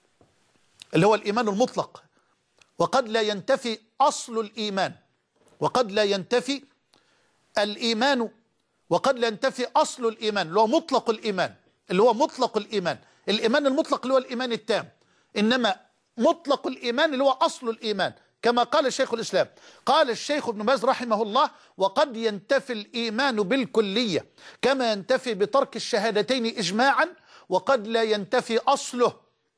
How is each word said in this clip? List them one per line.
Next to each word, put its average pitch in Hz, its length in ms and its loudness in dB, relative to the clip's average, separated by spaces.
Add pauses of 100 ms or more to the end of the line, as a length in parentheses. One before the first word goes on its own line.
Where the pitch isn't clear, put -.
(960)
اللي 165 120 6
هو 214 80 6
الإيمان 208 340 -2
المطلق، 202 540 -2 (760)
وقد 233 300 0
لا 220 120 0
ينتفي 214 580 -2 (220)
أصل 247 380 0
الإيمان، 202 560 -4 (640)
وقد 196 320 0
لا 214 120 2
ينتفي 240 580 -2 (960)
الإيمان، 226 720 0 (640)
وقد 240 280 2
لا 233 100 0
ينتفي 233 380 -4 (100)
أصل 285 300 0
الإيمان 214 420 -2
اللي 180 120 2
هو 226 60 4
مطلق 262 440 0
الإيمان، 190 440 -2 (360)
اللي 185 120 4
هو 240 120 6
مطلق 254 420 0
الإيمان، 190 420 -4 (300)
الإيمان 226 380 2
المطلق 269 360 0
اللي 262 120 0
هو 269 40 6
الإيمان 254 340 -6
التام، 208 360 -4 (480)
إنما 214 400 2 (400)
مطلق 285 500 0
الإيمان 254 460 -2
اللي 262 120 0
هو 277 60 4
أصل 262 380 -2
الإيمان، 208 440 -2 (300)
كما 240 200 2
قال 262 300 0
شيخ 254 220 -2
الإسلام. 185 340 0 (380)
قال 285 240 4
الشيخ 277 380 -4
ابن 214 180 -6
باز 240 180 2
رحمه 233 380 0
الله: 233 280 2 (280)
"وقد 220 380 0
ينتفي 226 560 -2
الإيمان 233 640 -4
بالكلية 208 920 0 (360)
كما 247 300 2
ينتفي 220 420 -2
بترك 202 420 0
الشهادتين 226 680 -2
إجماعاً، 233 640 0 (400)
وقد 202 380 0
لا 226 160 0
ينتفي 214 560 0
أصله، 240 540 0 (460)